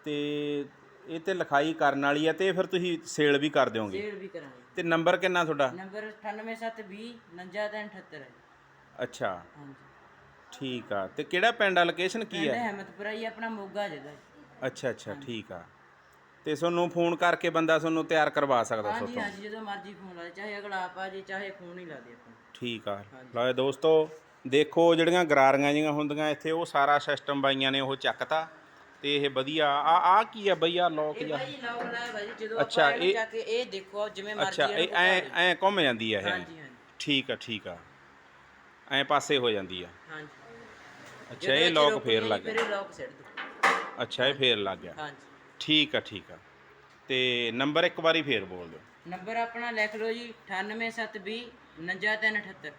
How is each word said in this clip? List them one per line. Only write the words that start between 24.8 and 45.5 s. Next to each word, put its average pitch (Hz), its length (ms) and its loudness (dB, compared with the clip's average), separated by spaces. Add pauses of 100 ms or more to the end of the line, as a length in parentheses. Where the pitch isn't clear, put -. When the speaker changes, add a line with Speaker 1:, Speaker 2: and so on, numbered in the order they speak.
Speaker 1:
ਜਿਹੜੀਆਂ 170 300 4
ਗਰਾਰੀਆਂ 139 480 6
ਜਿਹੀਆਂ 151 200 2
ਹੁੰਦੀਆਂ 151 380 -2
ਇੱਥੇ, 147 200 -4
ਉਹ 165 140 -2
ਸਾਰਾ 147 340 4
ਸਿਸਟਮ 143 440 -2
ਬਾਈਆਂ 135 300 2
ਨੇ 139 80 2
ਉਹ 135 160 -2
ਚੱਕਤਾ। 147 520 -2 (540)
ਤੇ 143 140 0
ਇਹ 143 140 2
ਵਧੀਆ। 143 380 0
ਆ, 165 500 6
ਆ 226 40 4
ਕੀ 220 260 -4
ਆ 180 60 4
ਬਈ, 170 240 2
ਆ 175 100 4
ਲੌਕ 151 280 -2
Speaker 2:
ਇਹ 226 100 -6
Speaker 1:
ਜਿਹਾ? 151 120 -4
Speaker 2:
ਬਾਈ 143 240 -8
ਲੌਕ 240 200 -8
ਲਾਇਆ 233 300 -6
ਬਾਈ, 208 160 -8 (100)
ਜਦੋਂ 220 220 -6
Speaker 1:
ਅੱਛਾ, - 220 4
Speaker 2:
ਆਪਾਂ 143 100 6
ਇਹਨੂੰ 175 160 2
Speaker 1:
ਇਹ 202 60 4
Speaker 2:
ਜਾ 226 100 0
ਕੇ 220 140 -8
ਇਹ 233 280 -2
ਦੇਖੋ, 196 420 -8
ਜਿਵੇਂ 202 280 -10
ਮਰਜ਼ੀ 190 140 0
Speaker 1:
ਅੱਛਾ, 160 140 2
Speaker 2:
ਇਹਨੂੰ - 140 0
Speaker 1:
ਇਹ 175 140 2
ਐਂ, 185 280 4
Speaker 2:
ਘੁਮਾ - 80 -10
ਦਿਓ। - 100 -4
Speaker 1:
ਐਂ 175 240 4
ਘੁੰਮ 196 180 4
ਜਾਂਦੀ 113 320 2
ਆ 101 80 0
ਇਹ? 101 100 -2
Speaker 2:
ਹਾਂਜੀ, 92 300 -6
ਹਾਂਜੀ। 143 140 -18 (240)
Speaker 1:
ਠੀਕ 135 320 -2
ਆ, 110 100 -2
ਠੀਕ 107 280 -8
ਆ। 85 100 -10 (1120)
ਐਂ 139 140 0
ਪਾਸੇ 143 340 2
ਹੋ 120 120 2
ਜਾਂਦੀ 92 320 -4
ਆ? 87 60 -12 (220)
Speaker 2:
ਹਾਂਜੀ। 156 160 -14 (1040)
Speaker 1:
ਅੱਛਾ, - 80 -12
Speaker 2:
ਜਦੋਂ 135 140 2
Speaker 1:
ਇਹ 151 60 6
Speaker 2:
ਇੱਥੇ 170 140 4
Speaker 1:
ਲੌਕ 147 180 8
Speaker 2:
ਰੁਕ 135 120 -2
Speaker 1:
ਫੇਰ 110 180 4
Speaker 2:
ਗਈ, 110 60 -2
Speaker 1:
ਲੱਗ 104 120 2
ਗਿਆ। 226 120 -6
Speaker 2:
ਫਿਰ - 100 0
ਇਹ 214 60 -2
ਲੌਕ 196 240 -4
ਸਿੱਟ 135 180 -12
ਦਿਓ। - 920 -2
Speaker 1:
ਅੱਛਾ, 123 240 2
ਇਹ 139 80 4
ਫੇਰ 127 220 6
ਲੱਗ 98 220 -2
ਗਿਆ। 87 200 -14
Speaker 2:
ਹਾਂਜੀ। 147 180 -10 (440)